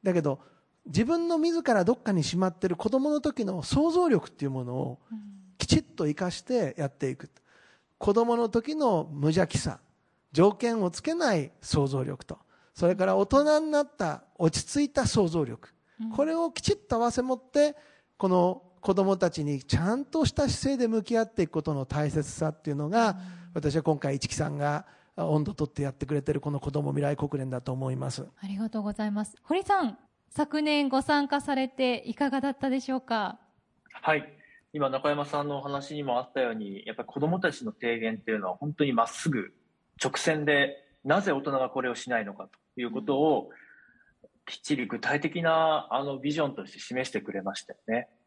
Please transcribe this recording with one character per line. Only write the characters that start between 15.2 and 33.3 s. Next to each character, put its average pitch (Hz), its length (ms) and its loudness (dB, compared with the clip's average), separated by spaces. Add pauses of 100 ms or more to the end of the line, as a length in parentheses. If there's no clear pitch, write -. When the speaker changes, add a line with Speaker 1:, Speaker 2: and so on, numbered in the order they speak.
Speaker 1:
像 160 160 0
力、 120 240 -12 (320)
Speaker 2:
う 220 40 -6
ん。 220 60 -6
Speaker 1:
こ 277 140 2
れ 320 100 0
を 330 160 0
き - 100 -10
ち - 120 2
っ - 20 2
と - 220 -4
合 - 20 0
わ 233 120 2
せ 254 100 -2
持 254 140 0
っ - 60 -14
て、 294 360 2 (400)
こ 190 100 0
の 180 360 4 (180)
子 190 120 2
ど 190 120 4
も 196 100 4
た 175 160 2
ち 151 140 -4
に 143 180 -2
ち - 140 0
ゃ 185 180 2
ん 277 80 -4
と 311 220 0
し - 80 0
た 285 160 2
姿 277 280 0
勢 - 0 -
で 233 120 2
向 220 120 2
き 226 160 0
合 226 60 4
っ 220 100 -6
て 190 100 2
い 160 40 2
く - 40 -10
こ 156 100 -2
と 151 120 -2
の 135 120 -2
大 151 260 0
切 147 180 0
さ 156 200 -2
っ 156 120 -10
て - 80 -6
い 143 40 -2
う - 20 -2
の 147 140 -4
が、 220 220 4
Speaker 2:
う - 20 -2
ん。 - 20 -4 (380)
Speaker 1:
私 151 240 0
は 156 60 0
今 156 160 2
回、 139 160 0
市 - 120 -4
来 - 60 -6
さ 147 160 -2
ん 143 80 -6
が 147 280 -2 (300)
温 156 300 2
度 202 80 -6
取 147 160 -4
っ - 20 -16
て 143 120 -6
や 135 80 -4
っ - 20 -10
て - 120 -6
く 139 80 -4
れ 147 80 0
て 143 120 -2
る 139 80 -2
こ 147 100 -4
の 143 80 -2
子 143 120 -6
ど 147 100 0
も 143 100 -2
未 143 120 0
来 143 120 0
国 143 240 -4
連 131 100 -6
だ 127 120 -4
と 131 100 -6
思 131 200 -4
い 131 40 -4
ま 131 160 -6
す。 - 160 -10 (140)
Speaker 2:
あ 196 60 -10
り 196 100 -6
が 220 120 -4
と 220 100 -6
う - 20 -6
ご 208 100 -4
ざ 214 140 -4
い 208 60 -2
ま 208 120 -2
す。 - 200 -12
堀 370 200 -2
さ 392 200 2
ん、 220 140 -4 (320)
昨 302 320 -2
年 294 280 2
ご 262 140 0
参 285 260 2
加 285 100 0
さ 277 160 -2
れ 262 140 0
て 254 380 -2
い 240 80 -6
か 285 160 0
が 269 100 -2
だ 277 80 -2
っ 269 80 -6
た 269 120 -2
で 262 120 0
し 262 100 -6
ょ 262 60 -2
う 254 40 -4
か？ 220 380 -4 (600)